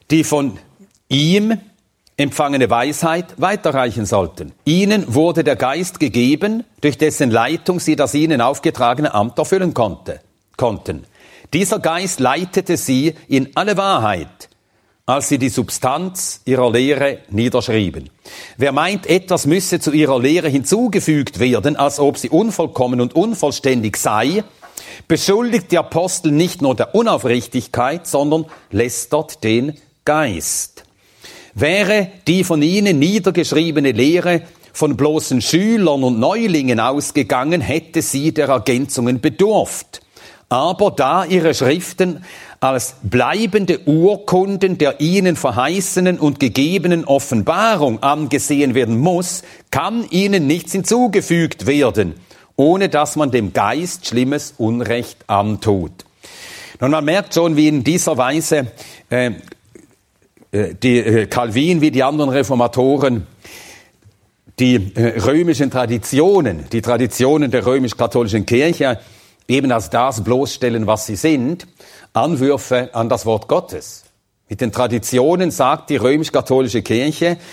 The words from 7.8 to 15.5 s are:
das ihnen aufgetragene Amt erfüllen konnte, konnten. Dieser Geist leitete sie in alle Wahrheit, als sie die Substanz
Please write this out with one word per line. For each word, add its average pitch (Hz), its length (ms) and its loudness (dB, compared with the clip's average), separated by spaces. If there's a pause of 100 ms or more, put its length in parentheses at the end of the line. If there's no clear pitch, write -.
das 135 200 0
ihnen 151 260 2
aufgetragene 131 720 0
Amt 104 260 -2
erfüllen 185 360 0
konnte, - 460 -4 (360)
konnten. 95 480 -4 (480)
Dieser 196 260 0
Geist 175 420 -2
leitete 170 580 0
sie 135 360 0 (140)
in 135 260 0
alle 190 220 0
Wahrheit, 117 720 -2 (580)
als 131 220 0
sie 143 100 2
die 131 100 0
Substanz 147 960 -6